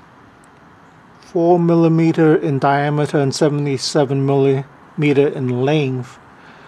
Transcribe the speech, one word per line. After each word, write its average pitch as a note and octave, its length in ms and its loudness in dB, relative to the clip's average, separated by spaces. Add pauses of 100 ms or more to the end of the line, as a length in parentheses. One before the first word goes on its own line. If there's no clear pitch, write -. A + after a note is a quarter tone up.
(1200)
four E3+ 360 0
millimeter E3 760 2
in D3 240 -2
diameter D3 580 0
and C3+ 160 0
seventy-seven C#3+ 920 -2
millimeter C#3 1040 0
in B2+ 340 -4
length. C3 560 -4 (480)